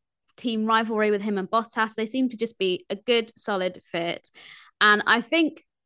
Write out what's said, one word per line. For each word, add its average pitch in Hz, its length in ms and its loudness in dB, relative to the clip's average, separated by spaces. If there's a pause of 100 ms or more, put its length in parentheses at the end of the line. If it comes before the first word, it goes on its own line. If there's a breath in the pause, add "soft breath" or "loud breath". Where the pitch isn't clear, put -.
(360)
team 220 300 -4
rivalry 220 440 2
with 208 120 0
him 208 160 -2
and 185 120 -4
Bottas. 220 460 -2
They 226 100 -4
seem 254 240 0
to 233 80 -10
just 226 220 -6
be 185 300 -2
a 208 80 -6
good, 226 400 0
solid 185 520 -4
fit. 170 380 -6 (540 loud breath)
And 208 260 6
I 226 140 4
think, 320 420 0 (220)